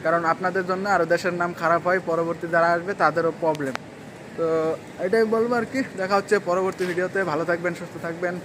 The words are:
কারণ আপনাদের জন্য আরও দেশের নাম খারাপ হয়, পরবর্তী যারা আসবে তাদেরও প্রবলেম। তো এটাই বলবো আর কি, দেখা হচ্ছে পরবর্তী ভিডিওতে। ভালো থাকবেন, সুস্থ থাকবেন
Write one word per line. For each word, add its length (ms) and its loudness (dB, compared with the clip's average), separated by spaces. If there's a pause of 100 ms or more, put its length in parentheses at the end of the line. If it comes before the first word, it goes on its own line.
কারণ 180 2 (120)
আপনাদের 360 -2
জন্য 160 0 (100)
আরও 180 4
দেশের 280 0
নাম 100 -2 (100)
খারাপ 260 4
হয়, 120 2 (100)
পরবর্তী 360 -2 (100)
যারা 200 6
আসবে 160 -4 (120)
তাদেরও 380 2
প্রবলেম। 340 0 (640)
তো 100 0 (580)
এটাই 200 4 (100)
বলবো 240 2
আর 120 0
কি, 80 -2 (220)
দেখা 180 2
হচ্ছে 160 2 (140)
পরবর্তী 400 0
ভিডিওতে। 300 0 (120)
ভালো 180 0
থাকবেন, 300 0
সুস্থ 160 -12 (100)
থাকবেন 280 -4 (120)